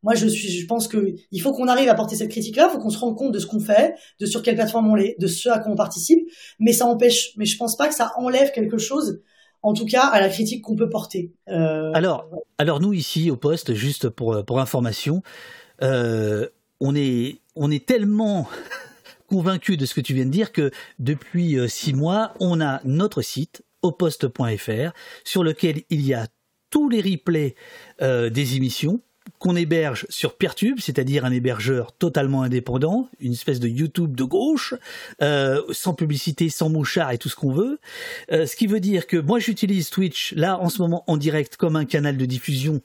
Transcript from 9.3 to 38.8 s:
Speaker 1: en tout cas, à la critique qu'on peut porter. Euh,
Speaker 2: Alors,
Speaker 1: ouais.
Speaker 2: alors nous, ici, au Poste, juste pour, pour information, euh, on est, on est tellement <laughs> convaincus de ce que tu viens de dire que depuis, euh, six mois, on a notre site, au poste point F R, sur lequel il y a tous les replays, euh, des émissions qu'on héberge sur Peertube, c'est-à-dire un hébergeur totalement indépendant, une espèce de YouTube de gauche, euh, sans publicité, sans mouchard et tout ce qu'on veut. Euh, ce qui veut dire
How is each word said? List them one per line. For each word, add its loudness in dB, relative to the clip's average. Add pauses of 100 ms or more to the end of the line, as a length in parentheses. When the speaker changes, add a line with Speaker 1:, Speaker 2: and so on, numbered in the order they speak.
Speaker 1:
en 2
tout -2
cas, 4
à 4
la 4
critique -4
qu'on -4
peut 0
porter. -6 (160)
Euh, 0
Speaker 2:
Alors, 2
Speaker 1:
ouais. -10 (180)
Speaker 2:
alors 2
nous, 2
ici, 0
au 0
Poste, 0
juste -2
pour, -2
pour 0
information, -2 (580)
euh, 0 (320)
on 0
est, -2 (160)
on 0
est -2
tellement 2 (420)
<laughs> -20
convaincus 0
de 0
ce -6
que -2
tu -4
viens 2
de 0
dire 0
que 2 (280)
depuis, 0
euh, 2
six -2
mois, 0
on 2
a -2
notre 0
site, -6 (180)
au 2
poste -2
point -2
F -8
R, -2 (320)
sur 0
lequel 0
il 0
y 2
a -2 (420)
tous 2
les 2
replays, 0 (480)
euh, 2
des 0
émissions 0 (380)
qu'on 0
héberge 0
sur -4
Peertube, 0
c'est-à-dire 0
un 2
hébergeur 0
totalement 0
indépendant, 0 (100)
une -2
espèce -2
de 0
YouTube 0
de -2
gauche, 0 (480)
euh, 2
sans -4
publicité, -2
sans -2
mouchard 0
et -2
tout -8
ce -8
qu'on -2
veut. 0 (540)
Euh, 2
ce -8
qui 2
veut 2
dire 0